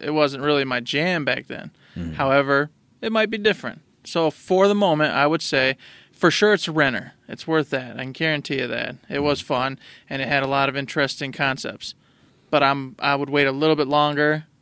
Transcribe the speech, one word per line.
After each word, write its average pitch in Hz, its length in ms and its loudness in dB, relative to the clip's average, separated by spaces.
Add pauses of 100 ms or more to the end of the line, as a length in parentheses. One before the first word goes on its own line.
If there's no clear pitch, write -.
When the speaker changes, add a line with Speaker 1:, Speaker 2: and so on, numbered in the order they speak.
Speaker 1:
it 147 100 -4
wasn't 139 320 0
really 143 220 2
my 123 160 -2
jam 156 420 -2
back 127 240 -4
then. - 240 -12 (240)
Speaker 2:
Mm-hmm. 87 200 -8
Speaker 1:
However, 139 560 2 (300)
it 226 120 -4
might 220 160 2
be 226 80 -6
different. 202 420 -2 (240)
So 160 280 0
for 190 360 2
the 208 80 2
moment, 151 380 2
I 143 140 4
would 160 140 0
say, 131 360 0 (340)
for - 180 2
sure 208 240 4
it's - 140 0
a 160 60 -4
renter. 131 400 0 (160)
It's - 180 -14
worth 160 220 0
that. 123 280 -6
I 131 60 -8
can 131 80 -10
guarantee 147 480 -4
you 123 80 -4
that. 120 300 -6 (120)
It 139 100 -2
was 143 200 0
Speaker 2:
Mm-hmm. - 80 -12
Speaker 1:
fun, 135 320 -2 (300)
and 135 120 -6
it 127 60 -4
had 139 160 2
a 135 40 -2
lot 139 200 2
of 131 80 -2
interesting 139 560 -4
concepts. - 640 -4 (540)
But 143 140 4
I'm, 135 360 0
I 143 160 0
would 139 140 -2
wait 143 180 2
a 135 60 0
little 151 240 2
bit 143 100 0
longer 147 560 2 (180)